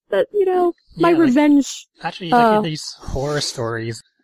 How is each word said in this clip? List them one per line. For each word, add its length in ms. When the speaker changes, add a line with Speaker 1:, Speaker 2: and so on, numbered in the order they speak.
Speaker 1:
that, 240
you 120
know, 280
my 140
Speaker 2:
Yeah, 60
like, 100
Speaker 1:
revenge, 600
Speaker 2:
actually, 300
like, 220
Speaker 1:
uh, 40
Speaker 2:
in 60
these 360
horror 420
stories, 600